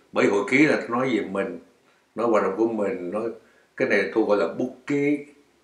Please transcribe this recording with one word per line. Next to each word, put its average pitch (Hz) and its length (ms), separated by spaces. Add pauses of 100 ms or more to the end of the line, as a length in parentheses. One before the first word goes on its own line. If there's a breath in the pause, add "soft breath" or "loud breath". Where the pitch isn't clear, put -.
(120)
bởi 117 140
hồi 101 240
ký 143 160
là 123 100
tôi - 120
nói 123 280
về 92 80
mình, 95 340 (560 soft breath)
nói 113 120
hoạt 107 160
động 95 140
của 113 120
mình, 95 420
nói 110 200 (460 soft breath)
cái 117 120
này 101 260
tôi 110 100
gọi 104 120
là 98 120 (100)
bút 127 180 (100)
ký. 143 320 (460)